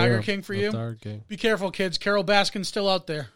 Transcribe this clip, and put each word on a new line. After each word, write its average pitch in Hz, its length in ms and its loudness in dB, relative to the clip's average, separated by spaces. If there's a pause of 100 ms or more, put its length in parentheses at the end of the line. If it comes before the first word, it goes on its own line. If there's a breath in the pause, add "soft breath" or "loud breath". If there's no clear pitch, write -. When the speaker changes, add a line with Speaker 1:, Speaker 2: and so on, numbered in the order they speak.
Speaker 1:
Tiger 117 160 4
King 196 180 -2
for - 140 -8
Speaker 2:
No 196 40 -2
Speaker 1:
you? 208 120 0
Speaker 2:
Tiger 113 280 -4
King. 107 280 -10
Speaker 1:
Be 208 100 -10
careful, 196 320 2
kids. 185 300 -2
Carol 202 240 2
Baskin's 196 440 2
still 196 220 0
out 190 160 0
there. 151 300 -6